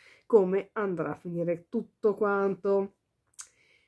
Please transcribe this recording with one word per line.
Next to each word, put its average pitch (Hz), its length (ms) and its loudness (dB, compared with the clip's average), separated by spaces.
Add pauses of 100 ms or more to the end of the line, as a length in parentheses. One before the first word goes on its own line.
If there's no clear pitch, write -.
(260)
come 196 480 4
andrà 175 380 -4
a - 40 -10
finire 170 540 -6
tutto 214 440 -2
quanto. 196 840 0 (920)